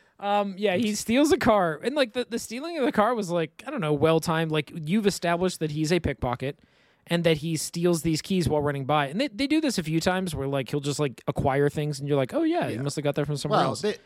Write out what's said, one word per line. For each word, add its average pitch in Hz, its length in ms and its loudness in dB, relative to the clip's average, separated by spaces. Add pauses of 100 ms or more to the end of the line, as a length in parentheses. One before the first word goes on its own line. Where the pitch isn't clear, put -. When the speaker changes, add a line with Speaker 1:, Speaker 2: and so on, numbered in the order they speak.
(200)
Speaker 1:
Um, 202 380 0
yeah, 196 180 2
he 208 180 0
steals 269 380 2
a 339 60 4
car, 185 440 4
and, 254 120 -4
like, 269 180 0
the, 247 160 -4
the 226 100 -6
stealing 294 400 -8
of 262 60 0
the 285 80 2
car 220 220 2
was, 196 160 -4
like, 165 360 -4
I 269 40 -8
don't 294 100 -4
know, 151 140 0
well 160 260 4
timed. 160 320 0
Like, 156 220 -2
you've 185 320 -2
established 175 540 0
that 156 100 -2
he's 151 220 -2
a 180 80 2
pickpocket 131 580 -4 (500)
and 170 140 0
that 165 140 4
he 156 200 -2
steals 170 460 0
these 160 180 0
keys 180 280 0
while 151 120 2
running 139 240 -2
by, 147 220 2
and 156 140 -4
they, 285 80 0
they 214 180 -2
do 302 140 2
this 285 180 0
a 175 60 0
few 160 160 0
times 185 340 0
where, 135 140 -4
like, 139 220 -2
he'll 147 100 -2
just, 139 180 -2
like, 143 300 -4
acquire 143 420 2
things, 147 300 -4
and 139 80 -6
you're 143 80 2
like, 135 180 0
"Oh 311 80 0
yeah, 330 240 0
Speaker 2:
Yeah. - 40 -4
Speaker 1:
he 107 80 -6
must 139 180 -4
have 147 80 -4
got 143 100 0
that 147 120 0
from 147 100 -2
somewhere 151 240 0
Speaker 2:
Well, 139 80 2
Speaker 1:
else." 120 140 -4
Speaker 2:
thi-, 202 120 -2 (120)